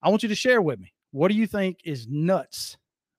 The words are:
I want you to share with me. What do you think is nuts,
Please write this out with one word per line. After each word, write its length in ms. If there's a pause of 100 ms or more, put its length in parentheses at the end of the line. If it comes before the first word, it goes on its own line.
I 80
want 140
you 60
to 60
share 280
with 160
me. 120 (200)
What 160
do 80
you 100
think 400
is 220
nuts, 680 (440)